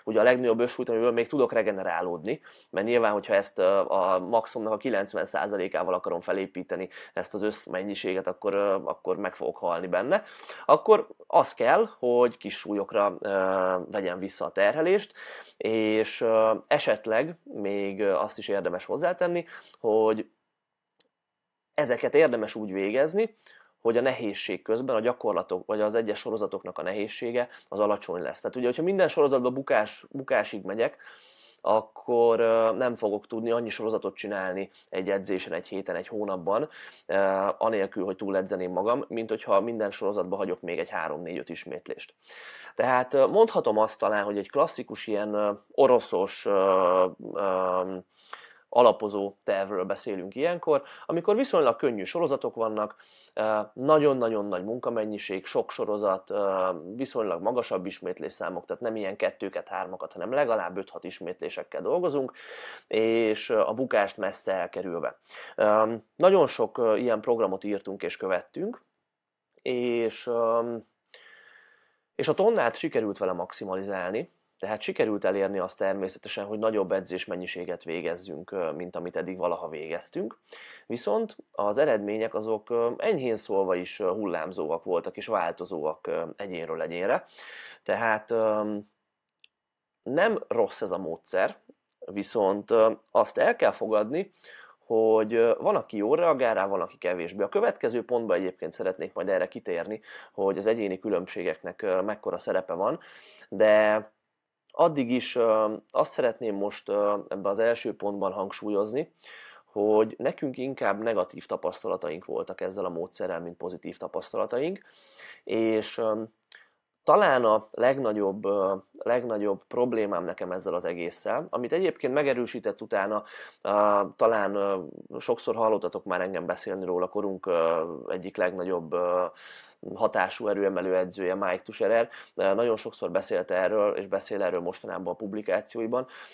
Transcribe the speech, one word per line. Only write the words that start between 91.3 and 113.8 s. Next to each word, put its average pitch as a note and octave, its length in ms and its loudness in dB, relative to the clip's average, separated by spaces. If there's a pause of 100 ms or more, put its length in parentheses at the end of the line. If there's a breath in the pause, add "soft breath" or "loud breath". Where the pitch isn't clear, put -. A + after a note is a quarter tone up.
viszont, G2+ 720 -2
ö, A2+ 220 6 (180)
azt - 280 2
el A#3 180 2
kell G#2 160 2
fogadni, A2 580 -2 (480 loud breath)
hogy, A2 560 2
ö, A#2 240 6
van, G3 180 2
aki A2+ 200 -4
jól A2 200 2
reagál C#3 380 4
rá, G2 120 2
van, G2 140 -2
aki - 180 -6
kevésbé. F2+ 440 -2
A G2 60 2
következő B2 560 0
pontban A#2 320 0
egyébként F#2 360 -4
szeretnék F#2 400 -4
majd F2+ 160 -6
erre F#2 200 2
kitérni, G2 520 -6 (320 loud breath)
hogy G2 260 0
az G2 80 -4
egyéni G#2 320 2
különbségeknek, F#2 840 -4
ö, F#2+ 180 2
mekkora G2 380 -4
szerepe F#2 340 -2
van, G#2 280 -2 (480 loud breath)
de G#2+ 600 4 (720)
addig C#3+ 300 4
is, B2 260 -2
ö, A2 380 4 (160)
azt - 220 0
szeretném A#2 420 0
most, G2+ 340 -6
ö, G2+ 260 2 (140)
ebbe G2 200 -4
az G2 100 0
első A2+ 380 0
pontban G2+ 360 -2
hangsúlyozni, G#2 800 -4 (520 loud breath)
hogy G#2+ 540 2
nekünk C3+ 400 -4
inkább B2 440 -2
negatív F#2+ 440 -2
tapasztalataink F2+ 800 -6
voltak - 360 -6
ezzel F#2+ 240 -6
a F2+ 40 -4
módszerrel, F2 520 -6
mint E2+ 160 -10
pozitív F2 400 -10